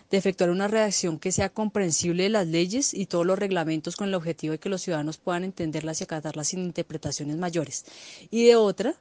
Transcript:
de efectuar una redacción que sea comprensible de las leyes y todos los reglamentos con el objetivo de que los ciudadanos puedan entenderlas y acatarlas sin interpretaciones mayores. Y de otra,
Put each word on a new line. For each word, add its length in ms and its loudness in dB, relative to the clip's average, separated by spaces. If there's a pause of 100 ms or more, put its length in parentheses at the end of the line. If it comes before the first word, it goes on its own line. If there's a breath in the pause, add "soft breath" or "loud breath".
de 80 4
efectuar 320 2
una 180 2
redacción 520 0
que 120 -4
sea 160 0
comprensible 760 0
de 60 2
las 180 2
leyes 460 0
y 120 -4
todos 200 0
los 140 2
reglamentos 560 -2
con 140 -4
el 40 0
objetivo 380 -4
de 80 -4
que 80 -8
los 140 -2
ciudadanos 360 -4
puedan 280 -4
entenderlas 560 -4
y 20 -6
acatarlas 460 -6
sin 100 -4
interpretaciones 760 -6
mayores. 480 -4 (440 loud breath)
Y 160 2
de 120 12
otra, 440 2